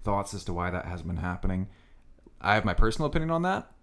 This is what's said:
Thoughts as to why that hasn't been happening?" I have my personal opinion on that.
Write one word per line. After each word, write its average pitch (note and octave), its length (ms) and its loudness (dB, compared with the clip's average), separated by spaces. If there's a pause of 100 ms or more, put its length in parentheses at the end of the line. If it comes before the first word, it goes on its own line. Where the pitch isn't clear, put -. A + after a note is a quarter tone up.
Thoughts G2+ 280 -2
as G2 120 -8
to F#2 80 -4
why F2 180 -2
that F2 140 -4
hasn't E2+ 240 -8
been F2 80 -4
happening?" F#2 500 -2 (760)
I G#2 140 4
have G#2+ 100 4
my F#2+ 100 2
personal A2+ 340 4
opinion D#3+ 240 0
on E3 100 0
that. F#3 300 -2 (100)